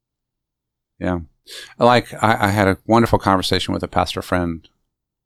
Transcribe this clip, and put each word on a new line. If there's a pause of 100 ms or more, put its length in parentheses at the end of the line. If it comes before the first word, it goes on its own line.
(960)
Yeah. (580)
Like, (100)
I,
I
had
a
wonderful
conversation
with
a
pastor
friend (580)